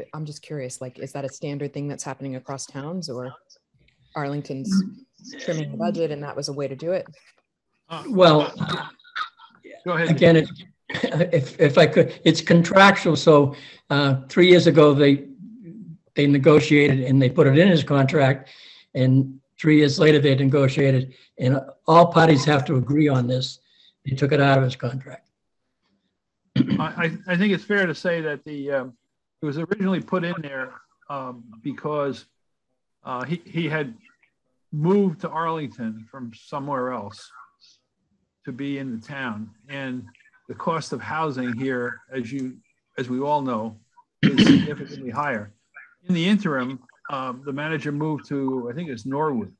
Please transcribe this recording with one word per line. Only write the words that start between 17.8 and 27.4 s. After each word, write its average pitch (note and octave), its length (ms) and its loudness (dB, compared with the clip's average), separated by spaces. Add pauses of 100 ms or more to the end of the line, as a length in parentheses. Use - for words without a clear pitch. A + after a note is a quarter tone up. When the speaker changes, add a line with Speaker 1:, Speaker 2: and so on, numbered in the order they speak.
Speaker 3:
contract, C#3 640 0 (440)
and C3 460 0 (200)
three D#3 180 4
years D3 220 2
later D3+ 200 6
they C#3 160 2
negotiated, C3+ 800 2 (260)
and C3 200 0 (280)
all E3+ 240 8
parties D#3+ 340 4
have D3 200 2
to D3 100 -2
agree C#3+ 320 0
on B2+ 200 0
this. B2+ 320 -6 (460)
They C3+ 100 -6
took C#3 160 -2
it D3 80 2
out C#3 180 4
of C3 60 2
his B2+ 120 -2
contract. - 540 -12 (1300)
Speaker 2:
I, - 280 0 (440)
I, F3+ 60 -2
I - 40 0
think G3+ 160 2